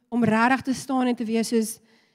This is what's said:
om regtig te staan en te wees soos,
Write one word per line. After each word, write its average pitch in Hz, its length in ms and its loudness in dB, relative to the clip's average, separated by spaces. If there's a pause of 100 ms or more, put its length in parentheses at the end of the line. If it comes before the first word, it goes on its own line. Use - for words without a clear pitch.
om 233 160 0
regtig 226 380 2
te 262 120 -4
staan 254 360 -2
en 233 60 -2
te 233 100 -6
wees 226 220 -2
soos, 220 300 -2 (360)